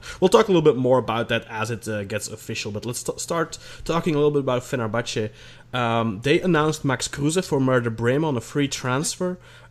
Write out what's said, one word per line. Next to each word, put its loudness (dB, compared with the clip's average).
we'll 6
talk 6
a 2
little 4
bit 6
more 4
about 0
that -2
as -4
it, -8
uh, -4
gets -6
official. -10
But -6
let's -6
t-, -4
start -4
talking 0
a 0
little 4
bit 2
about 0
Fenerbahce. -4
Um, 0
they 4
announced 2
Max -2
Kruse -2
for 0
Werder 2
Bremen 0
on 0
a -4
free -2
transfer, -4